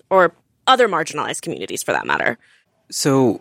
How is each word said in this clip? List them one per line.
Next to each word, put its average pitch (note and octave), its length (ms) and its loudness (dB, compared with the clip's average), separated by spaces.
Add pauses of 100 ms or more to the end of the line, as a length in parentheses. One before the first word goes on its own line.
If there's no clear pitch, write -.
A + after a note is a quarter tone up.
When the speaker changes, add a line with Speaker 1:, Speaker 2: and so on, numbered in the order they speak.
(100)
Speaker 1:
or F3+ 240 4 (320)
other B3 220 4
marginalized D#3 520 -6
communities - 420 -10
for - 100 -4
that A#1 140 -4
matter? D2+ 300 -2 (540)
Speaker 2:
So C3+ 500 2